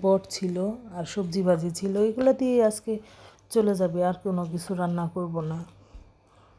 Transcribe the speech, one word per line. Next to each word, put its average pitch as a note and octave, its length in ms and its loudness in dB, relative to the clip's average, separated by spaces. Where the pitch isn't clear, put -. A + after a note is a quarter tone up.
বট F#3+ 280 4
ছিল F3+ 260 -4
আর F3 120 -6
সবজি F#3 360 -4
ভাজি F3 300 2
ছিল, G3 260 -4
এগুলো A3+ 360 4
দিয়ে B3+ 300 2
আজকে G#3+ 300 0
চলে G#3 260 4
যাবে, F3 280 0
আর F3+ 100 2
কোনো F3+ 320 -2
কিছু E3+ 300 -8
রান্না F3 320 -2
করব E3+ 340 -6
না। D#3+ 180 -6